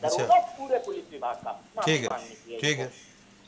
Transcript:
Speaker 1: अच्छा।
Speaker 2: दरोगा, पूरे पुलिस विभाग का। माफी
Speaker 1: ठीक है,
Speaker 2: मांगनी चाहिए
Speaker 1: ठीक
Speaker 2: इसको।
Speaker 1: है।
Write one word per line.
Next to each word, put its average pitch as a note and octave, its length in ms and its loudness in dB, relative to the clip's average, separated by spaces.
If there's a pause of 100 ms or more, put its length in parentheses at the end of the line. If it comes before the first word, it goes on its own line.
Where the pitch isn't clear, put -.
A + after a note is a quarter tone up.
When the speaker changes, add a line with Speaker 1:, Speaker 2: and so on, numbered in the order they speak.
Speaker 1:
अच्छा। - 140 2
Speaker 2:
दरोगा, - 220 8
पूरे C4+ 380 -2
पुलिस - 340 -6
विभाग B2 240 -4
का। - 160 -8
माफी - 400 -2
Speaker 1:
ठीक D3 100 4
है, A#2 80 -2
Speaker 2:
मांगनी - 260 -8
चाहिए A#2 240 -12
Speaker 1:
ठीक C#3+ 120 2
Speaker 2:
इसको। C3 120 0
Speaker 1:
है। - 220 -12 (420)